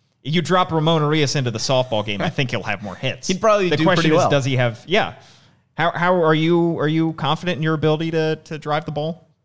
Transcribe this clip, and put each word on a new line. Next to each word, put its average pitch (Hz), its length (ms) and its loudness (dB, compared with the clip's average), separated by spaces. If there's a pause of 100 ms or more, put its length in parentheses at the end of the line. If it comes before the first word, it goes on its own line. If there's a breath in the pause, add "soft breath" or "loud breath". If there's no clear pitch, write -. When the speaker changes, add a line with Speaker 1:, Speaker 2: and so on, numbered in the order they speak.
(220)
Speaker 1:
you 160 200 -2
drop 180 280 2
Ramon 160 320 2
Urias 147 320 0
into 131 160 0
the 110 80 -6
softball 123 460 0
game, 101 160 -6
I 160 80 -2
think 135 220 -4
he'll 107 140 -4
have 104 180 -6
more 98 140 -10
hits. - 320 -8
Speaker 2:
He'd 180 120 -2
probably 208 300 2
Speaker 1:
The 147 80 0
Speaker 2:
do 156 60 2
Speaker 1:
question 175 180 2
Speaker 2:
pretty 160 140 4
Speaker 1:
is, - 40 6
Speaker 2:
well. 160 100 2
Speaker 1:
does 139 140 2
he 131 120 0
have, 120 300 0
yeah. 156 280 0 (640 soft breath)
How, 165 140 2
how 175 300 2
are 156 120 4
you, 165 440 2
are 139 100 0
you 160 260 0
confident 160 420 -4
in 147 60 -6
your 160 120 0
ability 156 360 0
to, 156 340 0
to 160 140 -10
drive 151 260 -4
the 156 80 -8
ball 170 340 -6 (180)